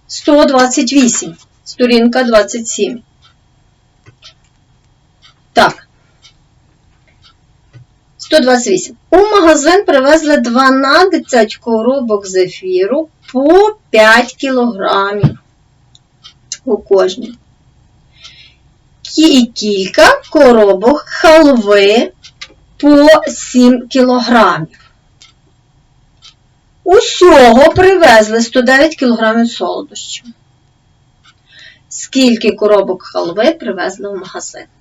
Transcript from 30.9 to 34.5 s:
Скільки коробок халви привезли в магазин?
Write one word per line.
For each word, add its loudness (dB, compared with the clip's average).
Скільки -2
коробок -2
халви -4
привезли -10
в -12
магазин? -18